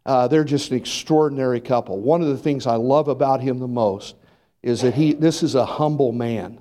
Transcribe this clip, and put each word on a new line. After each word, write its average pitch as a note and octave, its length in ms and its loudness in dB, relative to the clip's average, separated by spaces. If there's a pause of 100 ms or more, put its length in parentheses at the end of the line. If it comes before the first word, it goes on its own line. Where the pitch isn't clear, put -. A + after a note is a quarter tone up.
Uh, B2+ 220 2
they're D3+ 160 4
just C#3 300 -2
an C3 40 0
extraordinary C3+ 840 0
couple. A#2 400 -2
One D3 200 2
of D#3+ 80 0
the C#3 100 -2
things C#3 280 -2
I A#2 100 2
love C3+ 300 2
about C3+ 340 0
him B2+ 200 -4
the B2+ 80 -6
most A2 480 -2 (480)
is A#2+ 180 -2
that B2 120 2
he, D3+ 180 2
this D#3 320 0
is B2+ 100 0
a A#2+ 120 2
humble D3 440 0
man. A#2 500 -4